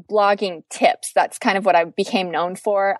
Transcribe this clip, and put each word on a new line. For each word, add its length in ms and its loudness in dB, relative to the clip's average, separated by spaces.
blogging 600 0
tips. 440 0
That's 240 0
kind 200 0
of 80 -2
what 100 4
I 80 4
became 480 -4
known 240 -2
for. 440 0